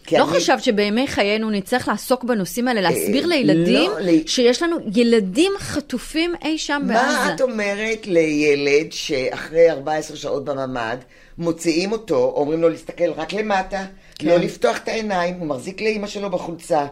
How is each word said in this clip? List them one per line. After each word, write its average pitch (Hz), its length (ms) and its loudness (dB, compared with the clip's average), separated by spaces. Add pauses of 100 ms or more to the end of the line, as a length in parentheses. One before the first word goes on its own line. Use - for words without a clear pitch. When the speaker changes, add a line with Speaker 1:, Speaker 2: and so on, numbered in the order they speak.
Speaker 1:
כי - 140 2
Speaker 2:
לא 247 120 6
Speaker 1:
אני - 60 2
Speaker 2:
חשבת 262 280 2
שבימי 214 420 2
חיינו 220 440 0
נצטרך 214 380 -2
לעסוק 247 360 -2
בנושאים 240 440 -2
האלה, 233 120 0
Speaker 1:
אה, 180 140 2
Speaker 2:
להסביר 220 320 0
לילדים 254 640 4
Speaker 1:
לא, 415 100 -6
ל- 330 260 4
Speaker 2:
שיש 247 360 2
לנו 339 140 0 (180)
ילדים 233 640 4
חטופים 311 760 -4 (120)
אי 311 140 -4
שם 285 280 -4
Speaker 1:
מה 208 80 0
Speaker 2:
בעזה? 277 400 2
Speaker 1:
את - 60 -6
אומרת 220 680 -2
לילד 151 840 2
שאחרי 151 800 0
ארבע 147 240 -4
עשרה 151 220 -6
שעות 143 280 -4
בממ"ד, 127 520 -4 (420)
מוציאים 170 540 -2
אותו, 143 440 0
אומרים 147 260 0
לו 165 60 4
להסתכל 160 480 -2
רק 160 160 -6
למטה, 196 520 -4 (340)
Speaker 2:
כן. 151 100 -6
Speaker 1:
לא 170 80 6
לפתוח - 420 0
את - 100 -8
העיניים, 196 460 -2
הוא 180 120 -8
מחזיק 143 360 -8
לאמא 214 240 -2
שלו 202 240 -8
בחולצה, 165 600 -2